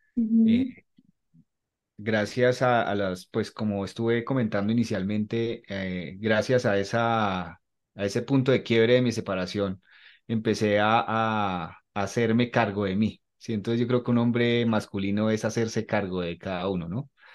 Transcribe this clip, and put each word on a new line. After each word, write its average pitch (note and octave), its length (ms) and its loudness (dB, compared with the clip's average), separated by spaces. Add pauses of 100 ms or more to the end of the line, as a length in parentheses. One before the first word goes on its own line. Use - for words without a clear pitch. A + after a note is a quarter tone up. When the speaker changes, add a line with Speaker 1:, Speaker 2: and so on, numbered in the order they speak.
(160)
Speaker 1:
Ujú. A3+ 300 2
Speaker 2:
Eh, B3 400 0 (1120)
gracias A2 640 0
a, A#2+ 280 4
a G2+ 60 -2
las, F#2 320 -4
pues A2 240 -4
como G#2 340 -4
estuve A#2 400 -2
comentando A2 480 0
inicialmente, A2 960 -2
eh, F#2 520 -8
gracias A2 460 2
a G2+ 140 2
esa, A2 720 0
a - 80 -20 (360)
ese G2+ 260 -2
punto C3 300 2
de A2+ 120 2
quiebre A2+ 300 4
de B2+ 80 6
mi B2 100 0
separación, G2 680 -4 (460)
empecé A2 520 0
a, A2 200 4
a, G#2+ 640 -2
a F2 120 -16 (160)
hacerme A2+ 580 0
cargo G#2 340 0
de F#2+ 100 -2
mí, G#2+ 260 -2 (160)
¿sí? - 160 -8
Entonces A#2 280 -2
yo B2 60 0
creo B2 160 0
que B2 80 -2
un A#2+ 80 4
hombre A#2+ 460 2
masculino G#2 640 0
es A2 160 0
hacerse A2 400 -2
cargo F#2 360 -2
de E2+ 160 -6
cada F#2 320 -6
uno, F2 200 -4
¿no? A2+ 200 -8 (260)